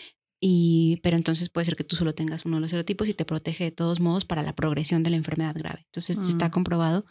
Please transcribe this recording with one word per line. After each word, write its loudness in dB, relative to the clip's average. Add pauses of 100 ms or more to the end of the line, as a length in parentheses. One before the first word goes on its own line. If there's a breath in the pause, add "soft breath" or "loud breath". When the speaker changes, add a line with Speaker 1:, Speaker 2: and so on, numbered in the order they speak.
(420 loud breath)
Speaker 1:
Y, 4
pero 2
entonces -2
puede -2
ser -2
que -6
tú -6
solo 0
tengas -6
uno 0
de 0
los -4
serotipos -2
y -2
te -4
protege -4
de -4
todos -2
modos 2
para -4
la -6
progresión 0
de 0
la 2
enfermedad -2
grave. -10
Entonces, -4
sí 4
está 2
Speaker 2:
Mm. -4
Speaker 1:
comprobado, 2